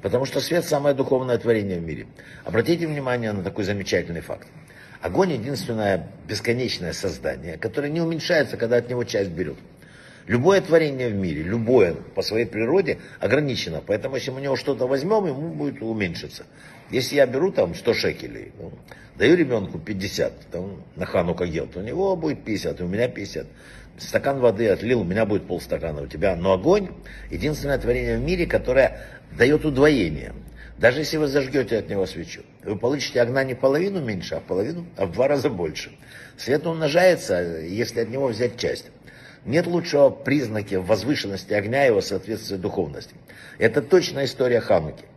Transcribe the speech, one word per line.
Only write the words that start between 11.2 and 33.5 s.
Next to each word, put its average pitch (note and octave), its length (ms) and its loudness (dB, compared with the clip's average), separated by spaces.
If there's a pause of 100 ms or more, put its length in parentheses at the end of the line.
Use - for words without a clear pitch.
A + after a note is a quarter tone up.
любое G#2+ 520 4
по - 280 -6
своей A2+ 220 0
природе C#3 540 0 (220)
ограничено. G#2+ 640 0
Поэтому, C3 300 -2
если B2+ 160 -4
мы C3 80 -8
у - 20 -8
него C#3 140 -2
что-то B2+ 320 -2
возьмём, F3+ 380 2
ему D3+ 240 -4
будет D3 300 -6
уменьшиться. G#2+ 640 -4 (460)
Если C3 260 -2
я C#3 100 8
беру C#3 260 0
там F2+ 220 0
сто - 200 0
шекелей, - 640 -6
ну, F#2+ 140 -12 (440)
даю C#3+ 200 6
ребёнку A#2+ 420 0
пятьдесят, F#2+ 540 -4 (180)
там, F#2 320 -8 (140)
на F2+ 100 -4
Ханука F2 400 0
гелт, D#2 300 -6
у F2+ 40 -8
него F3 360 -2
будет D#3+ 280 -4
пятьдесят, F#2 360 -4
у F2+ 60 -4
меня G#2 220 0
пятьдесят. F#2+ 380 -8 (520)
Стакан C#3 420 0
воды A2+ 280 4
отлил, A2 320 2
у G2 40 0
меня F#2+ 200 2
будет G2+ 220 -2
полстакана, E2 560 -6
у C#2 40 -10
тебя. F2 300 0
Но F#2 160 2
огонь — E3+ 360 2 (420)
единственное C#3 480 -2
творение A#2+ 400 0
в A#2 40 -2
мире, F3 240 0
которое B2 540 2 (360)
даёт D3 280 4
удвоение. C3 720 2 (440)
Даже B2+ 220 4
если D#3 160 -4
вы D3+ 100 2
зажгёте C3 520 0
от G2 100 -4
него G2 180 0
свечу, - 360 -12 (220)
вы G2 120 -4
получите B2 440 0
огня B2+ 240 2
не C3 100 -4